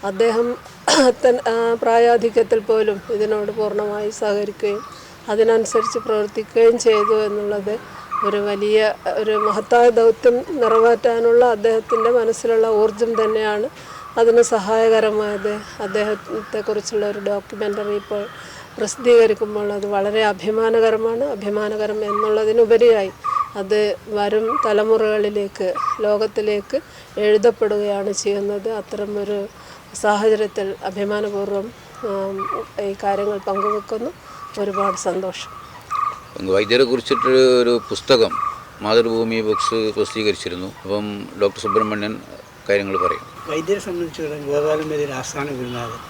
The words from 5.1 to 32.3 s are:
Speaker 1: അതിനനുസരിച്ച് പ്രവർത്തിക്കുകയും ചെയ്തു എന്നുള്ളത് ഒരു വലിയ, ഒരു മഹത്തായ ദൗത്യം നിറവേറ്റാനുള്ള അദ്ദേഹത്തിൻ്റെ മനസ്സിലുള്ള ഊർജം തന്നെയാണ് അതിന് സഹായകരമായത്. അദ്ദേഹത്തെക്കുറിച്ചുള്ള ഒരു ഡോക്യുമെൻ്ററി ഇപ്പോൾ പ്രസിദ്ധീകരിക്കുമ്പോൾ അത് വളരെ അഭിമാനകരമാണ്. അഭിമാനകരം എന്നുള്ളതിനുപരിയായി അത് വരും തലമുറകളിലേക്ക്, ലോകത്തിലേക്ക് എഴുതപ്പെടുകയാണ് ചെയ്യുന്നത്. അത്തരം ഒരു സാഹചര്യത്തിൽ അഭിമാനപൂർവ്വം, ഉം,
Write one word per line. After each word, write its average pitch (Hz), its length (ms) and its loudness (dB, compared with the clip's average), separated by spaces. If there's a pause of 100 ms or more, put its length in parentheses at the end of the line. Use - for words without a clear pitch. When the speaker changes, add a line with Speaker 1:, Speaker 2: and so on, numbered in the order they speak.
Speaker 1:
അതിനനുസരിച്ച് 226 760 2
പ്രവർത്തിക്കുകയും 226 720 2 (120)
ചെയ്തു 214 280 4 (120)
എന്നുള്ളത് 208 460 -4 (540)
ഒരു 208 200 0
വലിയ, 208 320 2 (420)
ഒരു 214 140 0 (120)
മഹത്തായ 240 400 4 (120)
ദൗത്യം 226 380 4 (240)
നിറവേറ്റാനുള്ള 233 840 4 (120)
അദ്ദേഹത്തിൻ്റെ 226 640 0
മനസ്സിലുള്ള 226 480 2 (140)
ഊർജം 220 400 0
തന്നെയാണ് 220 480 0 (520)
അതിന് 233 300 6
സഹായകരമായത്. 214 1000 2 (340)
അദ്ദേഹത്തെക്കുറിച്ചുള്ള 208 1300 -4
ഒരു 202 160 -8
ഡോക്യുമെൻ്ററി 208 760 -4
ഇപ്പോൾ 208 200 -6 (560)
പ്രസിദ്ധീകരിക്കുമ്പോൾ 214 1000 2
അത് 202 100 -4 (100)
വളരെ 208 260 0 (100)
അഭിമാനകരമാണ്. 226 960 0 (100)
അഭിമാനകരം 208 640 -4 (100)
എന്നുള്ളതിനുപരിയായി 214 1000 4 (500)
അത് 208 180 0 (380)
വരും 214 280 0 (200)
തലമുറകളിലേക്ക്, 214 1000 0 (380)
ലോകത്തിലേക്ക് 208 720 -2 (460)
എഴുതപ്പെടുകയാണ് 208 880 2 (100)
ചെയ്യുന്നത്. 202 460 -2 (100)
അത്തരം 208 320 -8 (120)
ഒരു 208 140 -4 (640)
സാഹചര്യത്തിൽ 208 640 2 (220)
അഭിമാനപൂർവ്വം, 202 760 -4 (420)
ഉം, 196 300 -6 (480)